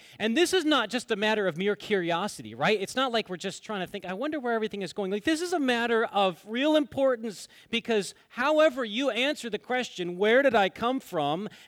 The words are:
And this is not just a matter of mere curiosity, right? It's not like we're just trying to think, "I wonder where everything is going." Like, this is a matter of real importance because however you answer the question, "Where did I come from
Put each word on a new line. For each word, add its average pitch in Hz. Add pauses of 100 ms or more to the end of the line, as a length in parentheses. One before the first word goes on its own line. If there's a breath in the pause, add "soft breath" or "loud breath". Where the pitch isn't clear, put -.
(200 loud breath)
And 226
this 339
is 359
not 262
just 233
a 220
matter 214
of 156
mere 196
curiosity, 170
right? 170
It's 190
not 262
like 220
we're 175
just -
trying 208
to 175
think, 202
"I 185
wonder 294
where 240
everything 220
is 180
going." 190
Like, 208
this 320
is 359
a 349
matter 233
of 190
real 262
importance 247 (220 loud breath)
because 220 (140 soft breath)
however 294
you 233
answer 247
the 208
question, 180
"Where 214
did 262
I 196
come 247
from 165 (200 loud breath)